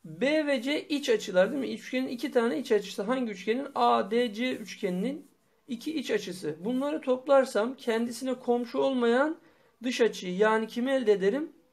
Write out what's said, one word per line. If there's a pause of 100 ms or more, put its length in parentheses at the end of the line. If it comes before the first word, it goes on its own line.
B
ve
C
iç
açılar
değil
mi?
Üçgenin
iki
tane
iç
açısı.
Hangi
üçgenin?
A
D
C
üçgeninin (400)
iki
iç
açısı.
Bunları
toplarsam
kendisine
komşu
olmayan (440)
dış
açıyı
yani
kimi
elde
ederim? (200)